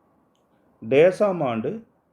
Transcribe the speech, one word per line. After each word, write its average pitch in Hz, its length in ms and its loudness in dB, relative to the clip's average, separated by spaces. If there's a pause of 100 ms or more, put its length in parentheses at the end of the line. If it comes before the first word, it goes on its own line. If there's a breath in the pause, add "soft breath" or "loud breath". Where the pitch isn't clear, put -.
(880)
டேசாம் 175 560 2
ஆண்டு 127 420 -6 (260)